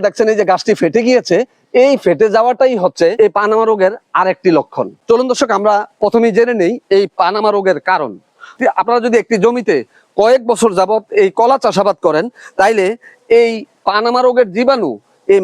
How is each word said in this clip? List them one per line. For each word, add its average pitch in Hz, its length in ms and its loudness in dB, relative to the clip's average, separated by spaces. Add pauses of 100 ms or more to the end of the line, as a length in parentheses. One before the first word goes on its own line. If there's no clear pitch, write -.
দেখছেন, 208 260 -2
এই 220 80 0
যে 202 120 -2
গাছটি 185 200 0 (100)
ফেটে 180 260 0
গিয়েছে, 240 300 2 (460)
এই 554 80 4 (120)
ফেটে 180 320 2
যাওয়াটাই 247 480 0
হচ্ছে 170 240 0 (160)
এই 208 140 2
পানামা 214 300 0
রোগের 202 260 0 (260)
আরেকটি 185 380 -2
লক্ষণ। 127 300 -4 (220)
চলুন 233 220 2
দর্শক, 240 260 -2
আমরা 208 160 0 (280)
প্রথমেই 226 360 0
জেনে 240 240 2
নেই 175 120 0 (240)
এই 202 60 2 (160)
পানামা 202 320 -2
রোগের 190 280 -2 (100)
কারণ। 160 220 -2 (680)
আপনারা 233 260 -2
যদি 240 160 0
একটি 226 220 -4
জমিতে 226 340 0 (400)
কয়েক 240 320 2
বছর 226 200 0 (100)
যাবত 208 240 0 (180)
এই 196 80 2 (100)
কলা 247 240 2
চাষাবাদ 196 420 0
করেন, 160 200 0 (340)
তাইলে 202 260 2 (440)
এই 233 220 4 (380)
পানামা 233 340 0
রোগের 247 320 2
জীবাণু 233 360 0 (360)
এই 196 160 4